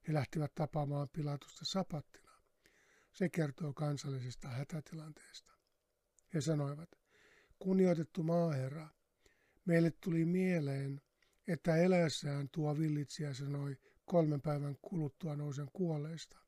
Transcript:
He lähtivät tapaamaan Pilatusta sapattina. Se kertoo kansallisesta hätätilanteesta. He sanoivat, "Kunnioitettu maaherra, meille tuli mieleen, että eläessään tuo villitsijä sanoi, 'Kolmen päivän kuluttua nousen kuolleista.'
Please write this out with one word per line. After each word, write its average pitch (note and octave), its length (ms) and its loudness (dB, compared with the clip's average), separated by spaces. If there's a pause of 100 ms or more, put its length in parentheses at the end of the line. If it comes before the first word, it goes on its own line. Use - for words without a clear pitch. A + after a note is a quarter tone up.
He D#3+ 60 0
lähtivät D3 400 -2
tapaamaan C#3+ 540 -2
Pilatusta D3 560 -8
sapattina. - 680 -6 (800)
Se F3+ 160 2
kertoo D3 440 -2
kansallisesta C3+ 760 -4
hätätilanteesta. D3+ 1040 -10 (840)
He E3 60 2
sanoivat, D3 500 -2 (680)
"Kunnioitettu F#3 640 2
maaherra, D#3 680 0 (760)
meille E3+ 260 6
tuli E3 340 0
mieleen, D3 760 0 (480)
että E3 280 2
eläessään D#3+ 720 4
tuo D3 300 0
villitsijä D3 560 -2
sanoi, C#3+ 440 -4 (260)
'Kolmen D#3 380 4
päivän C#3+ 400 -2
kuluttua D#3 540 -4
nousen D3 360 -6
kuolleista.' D#3+ 760 -4